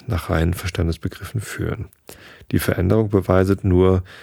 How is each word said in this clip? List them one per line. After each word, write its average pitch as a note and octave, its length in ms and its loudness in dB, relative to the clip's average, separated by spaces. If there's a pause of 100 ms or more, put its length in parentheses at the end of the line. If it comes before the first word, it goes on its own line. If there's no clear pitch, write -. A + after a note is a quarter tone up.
nach - 240 -4
reinen E2+ 240 2
Verstandesbegriffen F#2 880 -6
führen. - 460 -8 (640)
Die - 80 2
Veränderung G#2 520 0
beweiset F#2+ 540 2
nur F#2 400 4 (180)